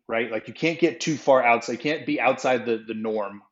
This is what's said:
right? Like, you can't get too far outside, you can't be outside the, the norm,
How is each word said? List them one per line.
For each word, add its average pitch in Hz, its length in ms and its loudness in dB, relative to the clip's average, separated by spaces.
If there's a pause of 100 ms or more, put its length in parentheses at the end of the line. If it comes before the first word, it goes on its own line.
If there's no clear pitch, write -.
right? 117 240 -2
Like, 107 160 -6
you 113 60 -12
can't 160 260 -2
get 165 200 2
too 156 180 -2
far 131 260 6
outside, 120 300 2
you 113 60 -6
can't 147 260 -4
be 147 160 -2
outside 127 460 0
the, 113 200 -2
the 113 60 -8
norm, 107 480 -6 (100)